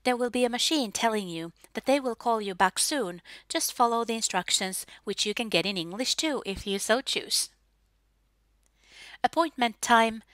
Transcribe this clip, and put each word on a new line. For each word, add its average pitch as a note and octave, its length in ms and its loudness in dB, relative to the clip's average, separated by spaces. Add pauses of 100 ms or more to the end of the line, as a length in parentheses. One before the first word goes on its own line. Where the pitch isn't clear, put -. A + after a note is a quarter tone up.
there B3 120 4
will A#3+ 140 0
be B3 140 2
a C4 60 2
machine A#3+ 420 0
telling G#3+ 360 0
you E3 240 -8 (200)
that - 140 -8
they C#4 140 4
will B3+ 140 -4
call A3+ 280 0
you G3 120 -6
back F#3 240 4
soon. F#3+ 440 -2 (260)
Just - 240 -2
follow A#3 320 2
the A3+ 100 -4
instructions, F#3+ 720 -2 (200)
which - 200 -4
you G#3 80 0
can A3+ 160 -4
get E3+ 160 2
in G3 140 -2
English F3+ 380 -4
too, D4 280 0
if F#3+ 220 -8
you G3+ 120 -2
so A3+ 220 2
choose. - 480 -2 (1800)
Appointment B3+ 560 0
time, A3+ 420 4 (120)